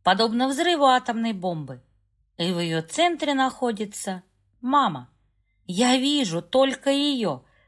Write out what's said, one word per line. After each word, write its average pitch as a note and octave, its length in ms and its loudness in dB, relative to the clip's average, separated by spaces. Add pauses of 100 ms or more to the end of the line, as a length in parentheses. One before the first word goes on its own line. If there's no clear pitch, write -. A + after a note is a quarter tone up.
подобно A3+ 460 2
взрыву D4+ 380 0
атомной A#3 480 2
бомбы. D#3+ 500 -8 (540)
И F3 140 0
в F3 60 -2
её E3 240 -2
центре D4+ 540 0
находится G#3+ 880 -4 (360)
мама. A#3+ 480 0 (600)
Я B3 300 2
вижу C4 440 -2
только C4+ 480 0
её. C4+ 560 -2 (220)